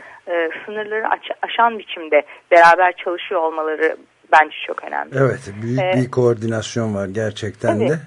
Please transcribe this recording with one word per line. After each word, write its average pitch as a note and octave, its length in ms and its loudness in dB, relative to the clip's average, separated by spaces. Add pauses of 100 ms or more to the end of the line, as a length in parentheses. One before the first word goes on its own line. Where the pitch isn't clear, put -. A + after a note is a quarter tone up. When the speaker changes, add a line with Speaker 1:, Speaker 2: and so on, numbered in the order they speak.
(280)
Speaker 1:
e, E3+ 220 -2 (160)
sınırları G#3+ 440 -6
aç-, - 220 -4 (100)
aşan A3+ 380 0
biçimde D#3 420 0 (300)
beraber E3+ 440 6
çalışıyor F3 460 -4
olmaları D#3+ 560 -2 (340)
bence D#3 240 6 (120)
çok - 160 -10
önemli. C#3+ 360 -8
Speaker 2:
Evet, G#2 420 -2
büyük A#2+ 180 -2
Speaker 1:
Ee, F#3 160 0
Speaker 2:
bir B2+ 160 0
koordinasyon A2+ 840 0
var G2 120 -4
gerçekten G#2+ 720 -4
Speaker 1:
tabii. A#2+ 100 2
Speaker 2:
de. D#3 180 -2